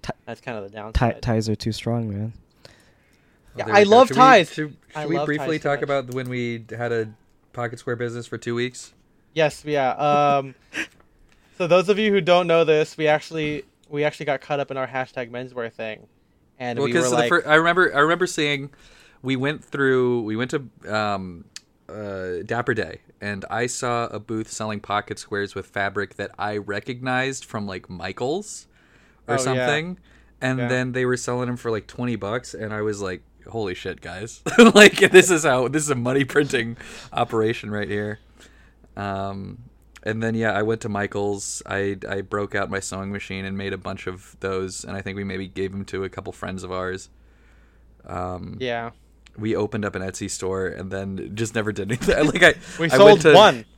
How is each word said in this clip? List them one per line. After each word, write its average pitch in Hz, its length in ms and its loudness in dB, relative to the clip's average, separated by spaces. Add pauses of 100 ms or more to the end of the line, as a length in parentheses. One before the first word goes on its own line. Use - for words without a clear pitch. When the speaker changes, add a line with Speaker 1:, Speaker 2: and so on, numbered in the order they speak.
Speaker 1:
Ti-, - 80 -8 (160)
Speaker 2:
that's 117 140 -14
kind 123 180 -12
of 98 60 -12
the 98 40 -14
Speaker 1:
ti-, 104 60 -20
Speaker 2:
downside. 110 480 -2
Speaker 1:
ties 113 260 0
are 107 60 0
too 113 160 -6
strong, 117 380 -4
man. 107 260 -6
Speaker 3:
Oh, - 340 -20 (840)
Speaker 2:
Yeah, - 100 -8
Speaker 3:
there 214 100 0
Speaker 2:
I 202 40 10
Speaker 3:
we 208 60 8
go. 196 40 0
Speaker 2:
love 240 200 10
Speaker 3:
Should - 80 -2
we, 247 40 8
Speaker 2:
ties. 240 320 8
Speaker 3:
should, 151 240 -8 (180)
Speaker 2:
I 156 60 -6
Speaker 3:
should 147 80 -6
we 170 80 0
Speaker 2:
love 147 80 -2
Speaker 3:
briefly 151 320 -2
Speaker 2:
ties 151 60 -8
so 147 60 -2
Speaker 3:
talk 143 100 0
Speaker 2:
much. 151 40 -2
Speaker 3:
about 135 300 -4
when 127 160 -6
we 120 400 -6
had 117 220 -4
a 113 180 -2 (420)
pocket 120 260 -8
square 123 180 -6
business 120 300 -6
for 117 120 -12
two 117 180 -6
weeks? 123 380 -6 (400)
Speaker 2:
Yes, 156 320 0
yeah. 143 260 0
Um, 143 640 2 (160)
<laughs> - 880 -16
so 180 100 -2
those 175 220 4
of 202 100 2
you 214 120 2
who 196 100 4
don't 175 260 4
know 165 160 4
this, 156 340 2
we 156 100 0
actually, 151 580 -2 (240)
we 147 160 -4
actually 151 200 -4
got 139 160 -4
caught 147 180 -4
up 139 120 -6
in 135 60 -6
our 131 100 -4
hashtag 127 420 -6
menswear 123 420 -10
thing, 110 360 -12 (500)
and 123 220 -6
Speaker 3:
Well, 139 80 0
Speaker 2:
we 120 60 -2
were 123 80 2
Speaker 3:
'cause 127 100 0
the 120 60 0
Speaker 2:
like, 120 120 0
Speaker 3:
fir-, 170 160 2
I 151 100 6
remember, 170 400 4
I 143 40 2
remember 170 280 2
seeing, 143 440 -4 (500)
we 131 140 -2
went 139 280 -4
through, 127 600 2
we 107 120 -4
went 123 160 -4
to, 120 420 -8
um, 95 520 -4 (420)
uh, 92 580 -8
Dapper 117 280 -2
Day, 87 280 -6 (200)
and 101 300 -8
I 117 160 -2
saw 120 400 -4
a 107 120 -10
booth 110 320 -8
selling 107 280 -8
pocket 104 400 -6
squares 101 360 -6
with 98 120 -10
fabric 101 480 -4
that 101 240 -8
I 104 180 -4
recognized 127 880 -6
from, 104 220 -8
like, 92 220 -12
Michaels 98 760 -8 (600)
or 139 80 -2
Speaker 2:
Oh, - 20 0
yeah. 131 60 -2
Speaker 3:
something, 147 560 -2 (420)
and 131 180 -2
Speaker 2:
Yeah. 123 80 -2
Speaker 3:
then 127 260 -2
they 127 120 0
were 123 120 0
selling 123 300 -4
them 123 100 -4
for, 117 140 -6
like, 107 160 -4
twenty 123 280 -6
bucks, 104 380 -6
and 107 200 -8
I 107 80 -4
was 104 200 -4
like, 92 200 -6 (260)
"Holy 104 260 -6
shit, 87 280 -10
guys!" 92 400 -12 (160)
<laughs> - 0 - (180)
Like, 202 220 10 (140)
this 185 200 10
is 156 140 2
how, 127 240 4
this 147 140 -2
is 147 60 -6
a 139 60 2
money 127 300 0
printing 123 500 0 (380)
operation 113 580 -2
right 104 160 -4
here. 104 320 -6 (800)
Um, 98 640 -8 (440)
and 110 180 -4
then, 113 140 -2
yeah, 113 160 0
I 98 120 0
went 110 180 -2
to 110 80 -8
Michaels. 101 760 -6
I, 98 320 -4 (100)
I 98 140 -6
broke 104 340 -6
out 98 140 -2
my 98 120 -4
sewing 98 300 -10
machine 95 340 -10
and 98 120 -8
made 98 160 -6
a 95 40 -8
bunch 95 280 -10
of - 360 -12
those, 95 420 -6
and 95 140 -10
I 98 40 -10
think 98 140 -10
we 101 80 -8
maybe 95 240 -8
gave 92 240 -6
them 98 140 -8
to 95 180 -8
a 95 60 -6
couple 95 240 -12
friends 92 300 -10
of 90 100 -10
ours. 92 360 -8 (960)
Um, 90 540 -10
Speaker 2:
Yeah. 120 320 -6 (460)
Speaker 3:
we 107 180 -2
opened 104 300 -4
up 98 100 -6
an 92 80 -6
Etsy 95 260 -8
store 95 380 -4
and 92 240 -8
then 98 440 -8
just 110 200 -6
never 107 160 -2
did 98 200 -6
anything. - 360 2
<laughs> 143 60 0
Like, 170 100 4
I, 165 100 8 (260)
Speaker 2:
We 165 80 -2
Speaker 3:
I 135 100 4
Speaker 2:
sold 202 120 12
Speaker 3:
went 190 120 10
to, 156 120 10
Speaker 2:
one. 170 320 8 (120)